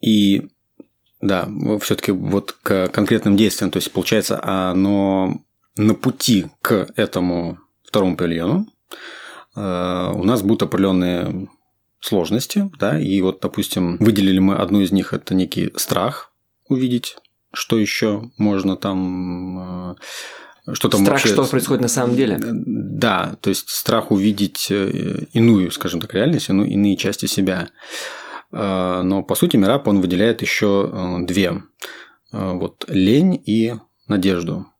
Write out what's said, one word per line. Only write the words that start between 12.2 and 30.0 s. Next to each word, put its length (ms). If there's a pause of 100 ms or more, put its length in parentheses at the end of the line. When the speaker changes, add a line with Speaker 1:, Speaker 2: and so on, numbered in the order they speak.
Speaker 1:
да, 180
и 240
вот, 200
допустим, 560
выделили 420
мы 160
одну 240
из 140
них, 200
это 220
некий 400
страх 560 (380)
увидеть, 480 (340)
что 260
ещё 600
можно 400
там, 1120
э, 840
что 140
там 140
Speaker 2:
Страх, 140
Speaker 1:
вообще 180
Speaker 2:
что 100
Speaker 1:
с-, 60
Speaker 2:
происходит 320
на 80
самом 260
деле. 200
Speaker 1:
э, 40 (140)
да, 880
то 80
есть 200
страх 420
увидеть, 600
э, 600
иную, 380
скажем 280
так, 140
реальность, 360
ину-, 140
иные 320
части 300
себя. 420 (840)
А, 520
но, 200
по 120
сути, 220
Мераб, 300
он 140